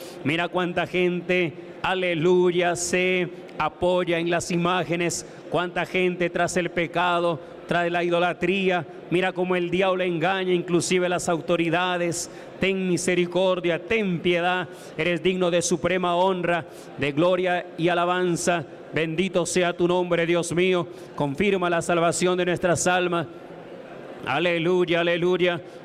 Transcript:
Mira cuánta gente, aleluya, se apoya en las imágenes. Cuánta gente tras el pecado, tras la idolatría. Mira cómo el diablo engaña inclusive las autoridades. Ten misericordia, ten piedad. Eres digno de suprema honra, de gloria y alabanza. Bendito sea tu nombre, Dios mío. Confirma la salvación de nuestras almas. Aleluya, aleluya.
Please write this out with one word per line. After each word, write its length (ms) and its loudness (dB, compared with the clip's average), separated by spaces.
Mira 240 0
cuánta 380 -2
gente, 680 0
aleluya, 920 2
se 520 0
apoya 600 0
en 100 -2
las 220 -2
imágenes. 760 0
Cuánta 360 -2
gente 440 0
tras 280 0
el 120 0
pecado, 720 0
tras 240 0
la 120 0
idolatría. 840 0
Mira 240 0
cómo 220 0
el 140 0
diablo 340 0
engaña 500 0
inclusive 560 2
las 180 -2
autoridades. 1000 0
Ten 280 0
misericordia, 1000 2
ten 340 0
piedad. 480 0
Eres 260 0
digno 280 2
de 100 4
suprema 540 0
honra, 500 2
de 140 0
gloria 540 2
y 100 2
alabanza. 800 2
Bendito 520 0
sea 300 2
tu 120 2
nombre, 380 2
Dios 280 0
mío. 340 2
Confirma 540 0
la 120 2
salvación 560 2
de 80 2
nuestras 420 2
almas. 400 2
Aleluya, 760 2
aleluya. 600 2